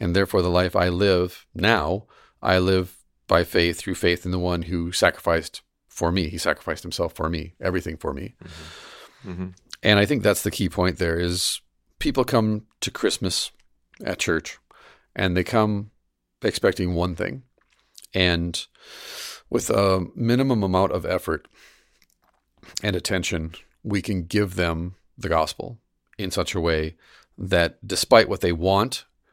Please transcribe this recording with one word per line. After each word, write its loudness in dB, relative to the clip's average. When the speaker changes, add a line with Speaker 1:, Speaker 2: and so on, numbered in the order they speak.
Speaker 1:
And 0
therefore, 2
the 2
life 2
I 4
live 0
now, 0
I 4
live 0
by 4
faith, 2
through -6
faith 0
in -2
the -2
one 0
who -4
sacrificed 0
for -2
me. 0
He -8
sacrificed -4
himself -4
for -2
me, -6
everything -4
for -6
me. -10
Speaker 2:
Mm-hmm. -18
Mm-hmm. -8
Speaker 1:
And 6
I 6
think 0
that's 2
the -2
key -2
point 0
there, 0
is -2
people 0
come 0
to -6
Christmas -2
at -4
church, -4
and 0
they 2
come 0
expecting 0
one 0
thing. -6
And 0
with -2
a 2
minimum 2
amount 4
of -2
effort -2
and 0
attention, -2
we -2
can -2
give 0
them -2
the -6
gospel -2
in -4
such -2
a -2
way 0
that 0
despite 6
what -4
they 2
want, 0